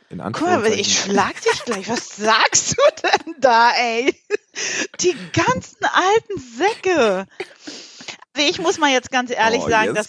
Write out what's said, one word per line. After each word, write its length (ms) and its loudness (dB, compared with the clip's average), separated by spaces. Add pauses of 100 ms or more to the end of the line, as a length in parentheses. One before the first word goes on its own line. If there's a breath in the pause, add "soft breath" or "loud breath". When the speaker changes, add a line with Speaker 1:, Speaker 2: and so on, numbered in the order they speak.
(120)
Speaker 1:
in 80 -12
Speaker 2:
Guck 220 -6
mal, 160 0
Speaker 1:
Anführungszeichen. 220 0
Speaker 2:
ich 200 0
schlag 420 0
dich 240 -2
gleich. 240 -6
Was 260 -6
sagst 600 2
du 40 2 (200)
denn 380 -2
da, 320 6
ey? 440 0 (840 loud breath)
Die 140 0 (180)
ganzen 520 -2
alten 540 0
Säcke. 880 0 (1080 loud breath)
Also 160 0
ich 80 -6
muss 180 0
mal 140 2
jetzt 200 0
ganz 200 -2
ehrlich 320 0
Speaker 1:
Oh, 60 -2
Speaker 2:
sagen, 260 2
Speaker 1:
jetzt 20 -4
Speaker 2:
dass 120 -2